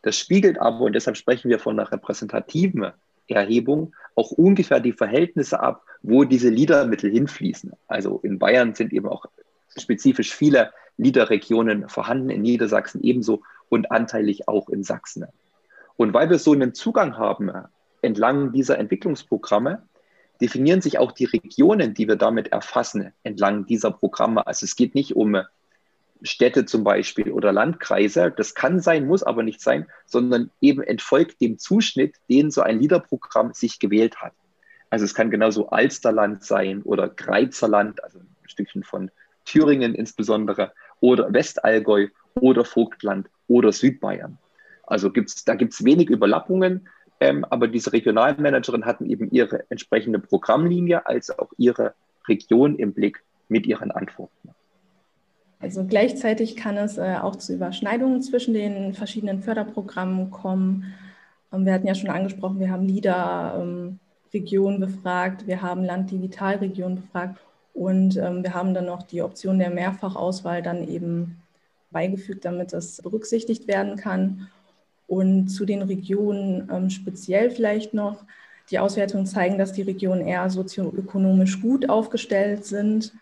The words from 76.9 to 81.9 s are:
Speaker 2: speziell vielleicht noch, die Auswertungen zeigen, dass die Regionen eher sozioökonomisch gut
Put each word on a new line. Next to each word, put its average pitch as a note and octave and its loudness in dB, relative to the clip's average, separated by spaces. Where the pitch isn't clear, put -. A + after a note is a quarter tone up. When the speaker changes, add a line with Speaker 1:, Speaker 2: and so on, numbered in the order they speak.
Speaker 2:
speziell G3 -2
vielleicht G#3+ -4
noch, G#3 -6
die F3+ -2
Auswertungen G3 -2
zeigen, F#3+ -2
dass F#3+ -2
die G3 -6
Regionen F#3+ -2
eher F3+ -2
sozioökonomisch F#3+ 0
gut C4 0